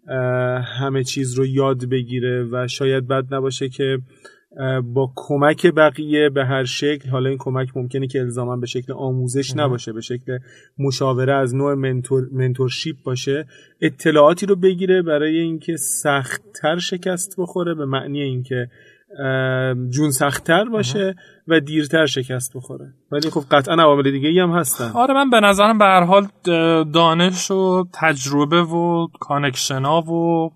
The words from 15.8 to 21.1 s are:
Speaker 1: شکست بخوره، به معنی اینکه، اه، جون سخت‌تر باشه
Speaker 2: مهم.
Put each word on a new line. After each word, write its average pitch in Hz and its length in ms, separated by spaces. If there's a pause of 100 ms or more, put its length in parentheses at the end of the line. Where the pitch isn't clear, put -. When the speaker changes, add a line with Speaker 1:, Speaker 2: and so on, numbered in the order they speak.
Speaker 1:
شکست 180 600
بخوره، 175 360
به 147 120
معنی 139 360
اینکه، 127 460 (500)
اه، 131 560
جون 127 360
سخت‌تر 151 540
باشه 208 400
Speaker 2:
مهم. 190 100 (340)